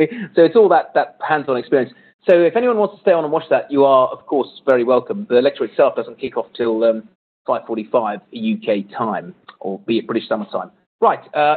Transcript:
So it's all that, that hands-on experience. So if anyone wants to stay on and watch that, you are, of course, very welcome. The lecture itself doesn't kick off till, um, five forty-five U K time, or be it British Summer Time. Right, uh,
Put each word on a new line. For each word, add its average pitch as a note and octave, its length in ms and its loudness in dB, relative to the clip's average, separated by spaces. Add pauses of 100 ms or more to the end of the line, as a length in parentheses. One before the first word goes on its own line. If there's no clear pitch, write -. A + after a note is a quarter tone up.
(360)
So E3+ 60 6
it's E3 140 4
all G#3+ 120 6
that, E3 260 0
that - 320 -2
hands-on C#3 300 -2
experience. B2 360 -2 (360)
So F3 120 6
if E3+ 160 2
anyone A#3+ 200 0
wants G3+ 200 -2
to - 60 -20
stay G3 100 2
on E3 100 2
and D3 100 -4
watch D#3+ 180 -2
that, C3 200 -2
you C#3 140 4
are, C3 240 4
of - 180 -12
course, C3+ 220 -2 (180)
very B2+ 160 2
welcome. A#2 460 -2
The B2 120 4
lecture C#3 220 -2
itself B2+ 320 0
doesn't A#2 240 -10
kick B2 180 -10
off A2+ 100 -6 (100)
till, A2+ 260 -2
um, A2+ 260 0 (380)
five B2 200 -4
forty-five G#2+ 540 -4 (120)
U A2 260 -4
K G#2+ 240 -4
time, F#2+ 500 -8 (280)
or F#2+ 200 -10
be A2+ 180 -2
it - 80 -6
British A2+ 220 -6
Summer G#2+ 220 -6
Time. F#2 220 -10 (280)
Right, G3 200 0 (140)
uh, D3+ 220 0